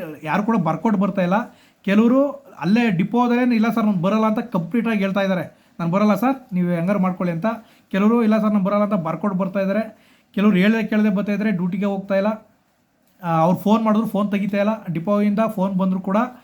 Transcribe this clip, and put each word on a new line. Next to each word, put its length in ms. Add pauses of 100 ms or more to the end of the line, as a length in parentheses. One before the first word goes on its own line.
(240)
ಯಾರು 200
ಕೂಡ 140
ಬರ್ಕೊಟ್ಟು 440
ಬರ್ತಾಯಿಲ್ಲ. 320 (520)
ಕೆಲವರು 460 (280)
ಅಲ್ಲೇ 320
ಡಿಪೋದಲ್ಲೇ 640
"ಇಲ್ಲ 140
ಸರ್ 160
ನಾನು 120
ಬರಲ್ಲ" 280
ಅಂತ 140
ಕಂಪ್ಲೀಟಾಗಿ 600
ಹೇಳ್ತಾ 220
ಇದ್ದಾರೆ, 580
"ನಾನು 120
ಬರಲ್ಲ 240
ಸರ್, 380
ನೀವು 160
ಹೆಂಗಾರು 300
ಮಾಡ್ಕೊಳ್ಳಿ" 340
ಅಂತ. 120 (460)
ಕೆಲವರು 320
"ಇಲ್ಲ 140
ಸರ್ 140
ನಾನು 120
ಬರಲ್ಲ" 200
ಅಂತ 100
ಬರ್ಕೊಟ್ಟು 460
ಬರ್ತಾ 200
ಇದ್ದಾರೆ. 500 (260)
ಕೆಲವ್ರು 220
ಹೇಳ್ದೆ 260
ಕೇಳದೆ 260
ಬರ್ತಾ 220
ಇದ್ದಾರೆ, 200
ಡ್ಯೂಟಿಗೆ 340
ಹೋಗ್ತಾ 300
ಇಲ್ಲ. 120 (960)
ಆ, 140
ಅವ್ರು 200
ಫೋನ್ 260
ಮಾಡಿದ್ರು 240
ಫೋನ್ 240
ತೆಗಿತಾ 260
ಇಲ್ಲ, 360
ಡಿಪೋಯಿಂದ 460 (160)
ಫೋನ್ 200
ಬಂದರೂ 240
ಕೂಡ 180 (260)